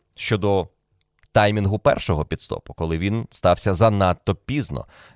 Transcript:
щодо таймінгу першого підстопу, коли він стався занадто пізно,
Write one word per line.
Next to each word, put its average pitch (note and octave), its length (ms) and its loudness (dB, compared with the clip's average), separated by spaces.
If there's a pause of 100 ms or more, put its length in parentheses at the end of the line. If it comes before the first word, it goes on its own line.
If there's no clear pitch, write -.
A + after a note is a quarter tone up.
(160)
щодо G2 520 -2 (640)
таймінгу G#2 480 2
першого D2+ 460 0
підстопу, - 480 -10
коли E2 240 -4
він G2+ 340 -4
стався F#2 420 2
занадто G2 640 2
пізно, B2 500 -6 (300)